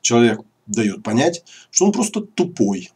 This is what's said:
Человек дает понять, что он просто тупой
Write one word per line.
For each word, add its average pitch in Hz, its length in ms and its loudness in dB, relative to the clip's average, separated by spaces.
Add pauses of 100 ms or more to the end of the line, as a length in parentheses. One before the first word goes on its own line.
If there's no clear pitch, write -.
Человек 117 400 2 (260)
дает 104 340 -2
понять, 120 420 0 (280)
что - 140 0
он 208 60 4
просто 214 300 -4
тупой 175 760 -4